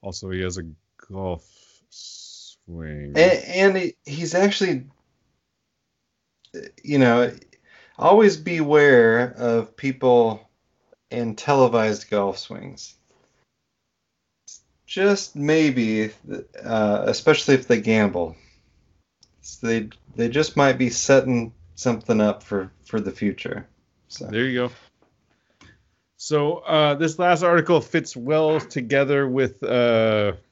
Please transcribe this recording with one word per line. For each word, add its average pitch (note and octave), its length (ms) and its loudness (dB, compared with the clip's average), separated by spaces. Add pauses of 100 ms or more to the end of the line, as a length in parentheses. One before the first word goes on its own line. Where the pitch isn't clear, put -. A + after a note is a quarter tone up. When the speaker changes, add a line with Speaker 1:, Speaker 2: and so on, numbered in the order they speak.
Speaker 1:
Also, G2 280 -12
he F#2 120 -6
has F#2 160 -8
a F2 60 -12 (460)
golf F#2+ 360 -8 (440)
swing. - 1300 -16
Speaker 2:
And, - 0 -
and F#3 600 2
he, F3+ 180 -6 (100)
he's D#3 300 -10
actually, F#3 520 0 (2000)
you C#3+ 160 -2
know, A#2+ 320 4 (680)
always G3 380 6
beware C#3 1000 4
of A#2 400 -2
people B2 720 0 (600)
and A#2 260 -8
televised A#2 760 0
golf G2 280 -2
swings. - 560 -18 (1900)
Just G3 500 -2
maybe, B2+ 760 0 (540)
uh, G#2+ 420 0
especially C#3+ 480 2
if C3 120 0
they A#2 140 2
gamble. G2+ 560 0 (1040)
So - 240 -12
they, A2+ 220 -2 (280)
they A#2 120 -2
just D3+ 280 -2
might C#3 220 2
be B2+ 120 0
setting B2+ 640 2 (220)
something A2+ 460 -2
up G#2 220 0
for, F#2+ 280 -6 (140)
for A2 160 -6
the G2 100 -6
future. - 560 -8 (420)
So. - 180 -16
Speaker 1:
There A2 180 -4
you B2 240 -4
go. - 60 -14 (1400)
So, D3+ 420 -2
uh, D3+ 360 0
this D#3+ 240 -4
last F3 240 2
article E3+ 380 4
fits - 360 -6
well D#3 440 0
together C#3 680 -2
with B2+ 340 -2
a A2 720 0 (160)